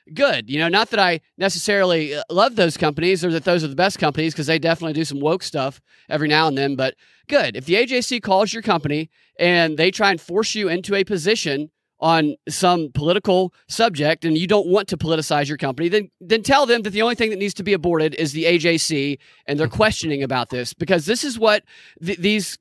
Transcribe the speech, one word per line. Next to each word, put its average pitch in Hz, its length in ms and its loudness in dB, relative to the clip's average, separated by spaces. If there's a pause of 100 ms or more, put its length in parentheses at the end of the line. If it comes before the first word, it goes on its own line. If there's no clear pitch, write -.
(140)
good. 151 360 0
You 139 80 -2
know, 165 80 0
not 196 240 2
that 226 80 -2
I 175 220 2 (180)
necessarily, 180 760 0
uh, 147 160 -6
love 214 280 2
those 175 200 2
companies 165 480 0
or 180 60 0
that 165 140 -2
those 175 180 2
are 156 60 -4
the 139 80 -8
best 185 240 0
companies, 156 340 -2
'cause 151 120 -4
they 160 120 0
definitely 165 360 -2
do 160 100 -2
some 139 160 -8
woke 160 240 0
stuff 139 360 -6 (300)
every 151 160 -2
now 156 220 4
and 135 100 -2
then, 139 160 0
but 131 220 -2 (320)
good. 165 280 -2
If 131 100 -10
the 170 100 0
A 247 100 2
J 247 140 -2
C 240 180 -4
calls 196 340 0
your 226 100 -10
company 160 480 -2 (280)
and 170 400 2
they 175 140 2
try 202 180 2
and 175 100 -2
force 214 360 -4
you 208 120 -2
into 180 280 -2
a 196 80 2
position 170 680 -2 (300)
on 160 340 2 (140)
some 170 440 0
political 185 600 2 (140)
subject 160 560 0
and 156 120 2
you 170 80 0
don't 202 220 2
want 196 220 2
to 180 80 -4
politicize 156 500 0
your 143 100 -6
company, 139 320 -4
then, 202 220 0 (100)
then 214 220 -2
tell 277 240 4
them 233 160 2
that 202 80 -4
the 202 100 -2
only 233 140 2
thing 220 160 0
that 196 80 -6
needs 202 160 -4
to - 80 -10
be 196 100 0
aborted 160 440 0
is 151 160 -2
the 156 120 -4
A 170 140 4
J 165 180 2
C 143 420 -2 (280)
and 147 100 -4
their 151 120 0
questioning 165 520 0
about 131 300 -4
this, 123 240 -8
because 165 320 0
this 233 160 -2
is 247 160 -6
what 214 240 2 (420)
th-, 180 140 -4
these 202 420 0